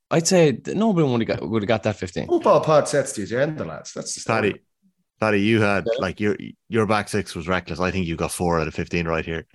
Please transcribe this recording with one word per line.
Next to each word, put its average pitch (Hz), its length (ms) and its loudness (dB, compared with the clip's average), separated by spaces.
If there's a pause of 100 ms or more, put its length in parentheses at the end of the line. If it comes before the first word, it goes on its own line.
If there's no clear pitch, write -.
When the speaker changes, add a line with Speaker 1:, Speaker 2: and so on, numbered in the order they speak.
(120)
Speaker 1:
I'd 165 160 2
say 165 240 6
that - 240 -4
nobody 180 320 2
would 117 200 2
have - 120 0
got, 73 100 -6
would 110 140 0
have 98 40 -4
got 110 160 2
that 107 120 0
fifteen. - 320 -6
Speaker 2:
Football 330 340 4
pad 147 260 4
sets 139 260 -2
the 107 100 -6
agenda, 123 420 -2
lads. - 280 -12
That's - 200 -10
the - 80 -10
story. 110 300 0
Speaker 3:
Paddy, - 100 -8 (580)
Paddy, 104 220 2
you 110 200 4
had, 101 300 2
Speaker 1:
Yeah. 120 80 -2
Speaker 3:
like, 90 200 -4
your, 104 180 -2 (320)
your 110 160 0
back 104 240 0
six 101 260 -4
was 82 120 -10
reckless. 87 320 -4
I 90 120 0
think 92 160 -2
you 82 80 -4
got 78 160 -4
four 85 280 0
out 78 80 -2
of 76 80 -8
fifteen 85 320 -4
right 80 180 -2
here. 80 300 -8